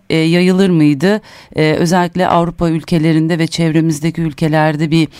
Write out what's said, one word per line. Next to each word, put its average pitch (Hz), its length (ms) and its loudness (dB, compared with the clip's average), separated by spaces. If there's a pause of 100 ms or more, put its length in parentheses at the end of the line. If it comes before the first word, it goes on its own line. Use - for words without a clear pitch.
e, 160 80 0
yayılır 180 520 2
mıydı? 160 520 2 (340)
E, 156 180 0
özellikle 175 540 0
Avrupa 170 420 0
ülkelerinde 160 720 0
ve 160 80 0
çevremizdeki 160 720 -2
ülkelerde 156 720 -2
bir 160 160 2 (120)